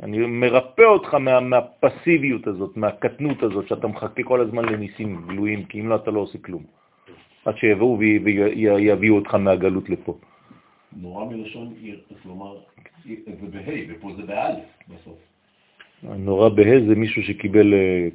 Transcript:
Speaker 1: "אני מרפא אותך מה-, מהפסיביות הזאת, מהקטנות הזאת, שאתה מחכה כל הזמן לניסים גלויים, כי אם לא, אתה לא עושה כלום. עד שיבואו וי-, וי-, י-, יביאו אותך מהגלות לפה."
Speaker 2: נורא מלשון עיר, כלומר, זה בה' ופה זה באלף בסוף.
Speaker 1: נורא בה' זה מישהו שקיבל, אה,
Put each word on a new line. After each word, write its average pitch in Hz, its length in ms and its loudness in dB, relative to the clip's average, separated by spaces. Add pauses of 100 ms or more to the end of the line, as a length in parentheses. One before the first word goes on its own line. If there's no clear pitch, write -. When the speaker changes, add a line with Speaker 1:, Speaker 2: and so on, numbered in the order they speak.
Speaker 1:
"אני 104 140 -6
מרפא 120 640 0
אותך 220 320 6
מה-, 131 260 4
מהפסיביות 127 1080 0
הזאת, 95 300 -6
מהקטנות 120 680 -4
הזאת, 101 240 -4
שאתה 113 200 -4
מחכה 110 360 -8
כל 123 180 0
הזמן 117 240 -2
לניסים 104 600 -8
גלויים, 101 380 -6
כי - 140 -12
אם 110 100 -6
לא, 113 60 2
אתה 107 160 -4
לא 104 80 -2
עושה - 180 -8
כלום. 82 260 -14 (840)
עד - 120 -4
שיבואו 110 400 2
וי-, 107 260 2
וי-, 101 320 2
י-, 104 260 2
יביאו 104 340 4
אותך 101 200 0
מהגלות 95 540 0
לפה." - 280 -6 (760)
Speaker 2:
נורא 92 300 -12
מלשון 117 560 -14
עיר, 101 180 -16 (240)
כלומר, 98 340 -16 (480)
זה 101 460 -16
בה' 110 240 -12 (140)
ופה 101 280 -16
זה 104 60 -14
באלף - 420 -6 (220)
בסוף. 85 300 -20 (840)
Speaker 1:
נורא 98 460 2
בה' 104 380 6
זה 107 80 4
מישהו 107 280 -2
שקיבל, 104 500 4
אה, 92 420 2